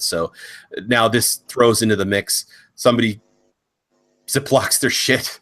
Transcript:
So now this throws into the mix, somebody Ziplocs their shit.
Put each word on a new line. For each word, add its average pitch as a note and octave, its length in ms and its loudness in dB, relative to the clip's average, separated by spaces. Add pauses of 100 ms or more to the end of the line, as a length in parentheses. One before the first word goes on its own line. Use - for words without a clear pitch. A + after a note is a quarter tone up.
So E2 300 -4 (560)
now A#2 200 2
this A2+ 300 0 (100)
throws A#2 340 2
into A2 140 2
the G2 100 -2
mix, G2 400 -2 (300)
somebody A2+ 460 0 (1040)
Ziplocs - 520 0
their C3+ 100 0
shit. - 520 -2